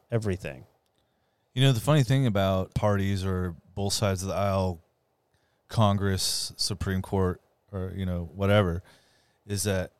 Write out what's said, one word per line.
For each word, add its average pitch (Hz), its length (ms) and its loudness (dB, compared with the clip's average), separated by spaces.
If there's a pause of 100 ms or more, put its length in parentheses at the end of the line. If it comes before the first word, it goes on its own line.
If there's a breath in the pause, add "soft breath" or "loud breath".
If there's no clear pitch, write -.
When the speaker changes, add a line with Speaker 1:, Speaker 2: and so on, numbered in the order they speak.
(120)
Speaker 1:
everything. 95 540 -4 (880)
Speaker 2:
You 127 100 2
know, 135 80 6
the 110 80 2
funny 147 240 4
thing 135 240 2
about 95 460 0
parties 98 520 0
or 90 300 -4 (180)
both 101 200 -4
sides 95 280 0
of 98 60 -6
the 87 80 -4
aisle, 95 460 0 (880)
Congress, 101 880 0
Supreme 95 440 -4
Court, 92 380 0 (320)
or, 92 240 -8
you 95 100 -6
know, 87 300 -4
whatever, 98 480 4 (640 soft breath)
is 98 160 -4
that 95 360 -2